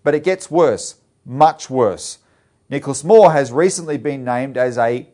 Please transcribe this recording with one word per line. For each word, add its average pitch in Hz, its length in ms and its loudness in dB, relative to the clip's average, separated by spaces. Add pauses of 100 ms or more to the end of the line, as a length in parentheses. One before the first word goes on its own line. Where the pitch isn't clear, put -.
but 147 140 0
it 151 80 -4
gets 185 260 -2
worse, 151 460 0 (300)
much 139 440 0
worse. 113 500 -2 (500)
Nicholas 139 340 -8
Moore 190 300 6
has 135 180 0
recently 160 460 -2
been 135 260 -6
named 123 340 -6
as 123 200 -2
a 120 360 -2